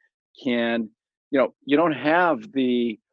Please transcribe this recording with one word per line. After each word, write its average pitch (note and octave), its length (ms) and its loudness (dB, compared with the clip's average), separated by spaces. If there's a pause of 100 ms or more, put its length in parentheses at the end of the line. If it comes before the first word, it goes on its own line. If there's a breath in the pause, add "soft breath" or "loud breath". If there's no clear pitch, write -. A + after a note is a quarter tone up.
(440)
can, A#2 460 -2 (420)
you C#3 80 2
know, A#2+ 140 0 (120)
you C#3+ 120 2
don't D#3+ 160 2
have D3 580 0
the A#2+ 480 0 (140)